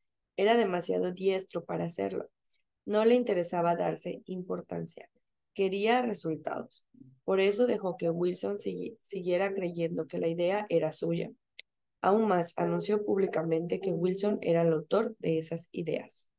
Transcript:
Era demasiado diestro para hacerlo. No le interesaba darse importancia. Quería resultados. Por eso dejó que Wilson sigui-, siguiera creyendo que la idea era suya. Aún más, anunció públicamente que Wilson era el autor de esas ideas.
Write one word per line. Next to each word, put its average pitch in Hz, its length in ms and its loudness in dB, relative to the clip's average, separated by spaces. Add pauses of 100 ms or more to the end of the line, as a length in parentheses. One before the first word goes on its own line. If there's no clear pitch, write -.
(360)
Era 214 200 4
demasiado 180 560 0
diestro 190 520 -2
para 170 200 -4
hacerlo. 185 460 -4 (560)
No 208 180 2
le 240 120 8
interesaba 175 600 2
darse 170 480 -4
importancia. 180 880 -8 (420)
Quería 202 480 2
resultados. - 880 -6 (360)
Por 190 160 2
eso 202 260 4
dejó 208 320 -2
que 170 100 0
Wilson 180 520 -2
sigui-, 180 420 -6
siguiera 185 500 -2
creyendo 170 540 -4
que 175 120 -6
la 165 100 0
idea 175 420 0
era 156 240 2
suya. 170 360 -2 (680)
Aún 214 280 4
más, 175 280 2
anunció 175 480 0
públicamente 170 760 0
que 190 140 -2
Wilson 190 480 0
era 170 220 4
el 165 100 6
autor 208 460 0
de 160 200 0
esas 165 320 -6
ideas. - 680 -6